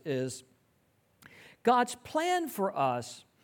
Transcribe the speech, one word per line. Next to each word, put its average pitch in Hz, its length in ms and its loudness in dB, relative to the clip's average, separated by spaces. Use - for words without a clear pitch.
is 131 380 -2
God's 240 320 4
plan 349 520 0
for 202 300 -2
us 123 460 -2